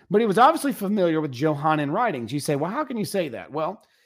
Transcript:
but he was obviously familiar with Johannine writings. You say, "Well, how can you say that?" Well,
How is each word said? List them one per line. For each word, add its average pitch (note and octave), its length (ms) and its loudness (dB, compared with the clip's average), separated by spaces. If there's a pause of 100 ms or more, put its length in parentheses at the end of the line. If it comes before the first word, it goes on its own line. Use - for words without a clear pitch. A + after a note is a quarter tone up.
(120)
but G#3 100 4
he A#3 60 2
was F#3 100 0
obviously C#4+ 340 6
familiar F#3 480 0
with D3+ 120 -2
Johannine D3+ 580 0
writings. D#3 420 -2
You C#3+ 80 -4
say, D3 160 -2
"Well, D3+ 140 -2
how C#4+ 140 -4
can B3+ 140 -8
you G3+ 80 -2
say F3+ 240 -2
that?" F#2+ 220 -12
Well, D#3+ 300 -6 (240)